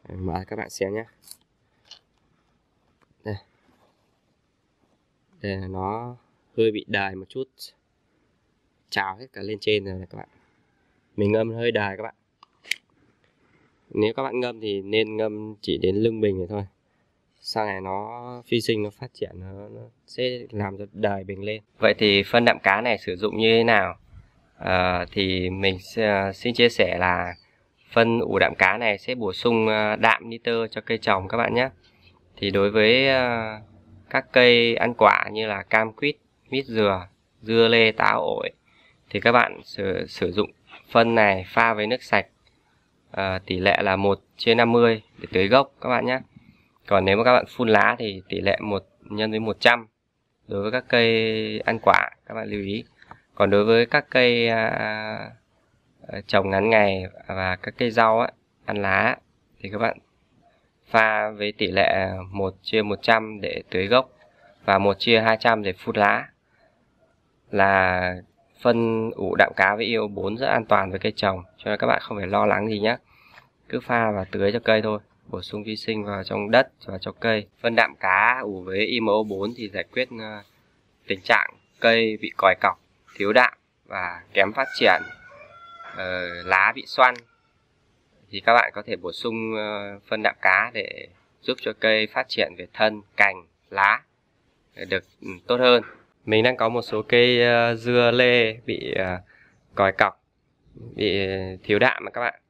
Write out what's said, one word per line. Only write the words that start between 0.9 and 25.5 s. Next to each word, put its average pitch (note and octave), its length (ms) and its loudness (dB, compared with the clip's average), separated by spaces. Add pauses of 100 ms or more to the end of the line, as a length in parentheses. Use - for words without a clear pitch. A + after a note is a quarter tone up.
nhé. A2 100 -6 (2250)
Đây. G#2+ 120 -8 (2000)
Đây G2 160 -6
là F#2+ 100 -10
nó G#2 480 -8 (420)
hơi A2+ 140 2
bị G#2 160 -8
đài G2 280 -6
một F#2+ 140 -14
chút. C3 140 -12 (1500)
Trào F#2+ 260 -4
hết A#2 180 -20
cả G2 80 -14
lên G#2 200 -8
trên G#2 240 0
rồi F#2+ 80 -8
này F#2 160 -12
các G#2 80 -18
bạn. G#2 100 -18 (880)
Mình G2+ 160 0
ngâm A2 200 0
hơi A#2 200 -2
đài G#2 260 -4
các G#2+ 60 -12
bạn. A2+ 120 -14 (1700)
Nếu G#2+ 240 -2
các C3+ 100 -6
bạn B2 160 -6
ngâm A#2+ 220 -6
thì G2+ 200 -6
nên G#2+ 360 -2
ngâm G#2+ 440 -6
chỉ E2 160 -4
đến F#2+ 180 -2
lưng A2 260 -2
bình G2+ 160 0
này F2+ 120 -8
thôi. G#2 160 -8 (760)
Sau - 260 -6
này G2 160 -8
nó A#2 680 -10
phi A#2 140 -2
sinh, A2+ 220 -4
nó G#2 60 -8
phát - 240 -18
triển, - 200 -12
nó, F#2+ 360 -16
nó A2+ 120 -18 (260)
sẽ B2+ 320 -8 (120)
làm G2+ 260 -6
cho G2+ 160 -12
đài G2+ 300 -4
bình G2 200 -12
lên. G#2+ 180 -8 (180)
Vậy G#2+ 180 2
thì G2+ 260 4
phân A#2+ 220 2
đạm A#2 140 4
cá G2 220 2
này A#2 160 -2
sử - 180 -8
dụng G2+ 220 -4
như A2+ 200 4
thế A#2 60 4
nào? G2+ 320 2 (640)
Ờ, F2+ 540 -2
thì F#2 380 -2
mình F#2+ 300 -2